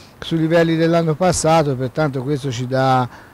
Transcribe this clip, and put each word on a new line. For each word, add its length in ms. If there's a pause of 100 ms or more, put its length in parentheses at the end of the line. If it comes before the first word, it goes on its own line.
(200)
sui 180
livelli 380
dell'anno 400
passato, 600
pertanto 460
questo 300
ci 160
dà 400 (260)